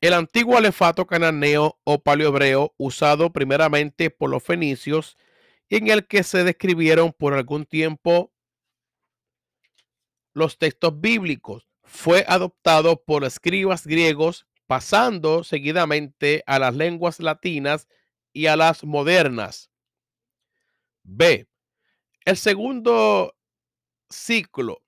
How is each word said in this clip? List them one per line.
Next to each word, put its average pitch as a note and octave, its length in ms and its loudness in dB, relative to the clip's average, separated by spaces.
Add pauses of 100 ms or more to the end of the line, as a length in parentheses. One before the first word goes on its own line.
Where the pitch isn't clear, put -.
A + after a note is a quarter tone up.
El E3+ 100 2
antiguo A3+ 460 0
alefato F#3 480 2
cananeo D3+ 760 0
o D3 180 0
paleohebreo, C#3+ 760 2
usado D3 560 0
primeramente D3 800 0
por C#3+ 180 -6
los C3+ 140 -4
fenicios, D#3 760 -4 (540)
en A3 180 0
el G#3+ 180 2
que G3+ 160 0
se F3+ 220 0
describieron E3 720 2
por C#3+ 180 -2
algún C#3 320 -4
tiempo D#3+ 680 -2 (2000)
los D3+ 240 -2
textos D#3 420 -2
bíblicos, F3 680 -4 (160)
fue F3+ 460 0
adoptado E3 760 2
por D3 220 -2
escribas F#3 600 -4
griegos, D#3+ 600 0 (200)
pasando E3+ 760 0
seguidamente D3+ 1000 -2
a C3+ 120 0
las C3 160 0
lenguas E3 460 -4
latinas D#3 680 -4 (460)
y D3+ 120 -2
a D#3 100 4
las D#3+ 280 2
modernas. D3 840 -2 (1300)
B. B2+ 420 0 (800)
El F#3 100 0
segundo A3 1000 0 (760)
ciclo. C#3 760 -6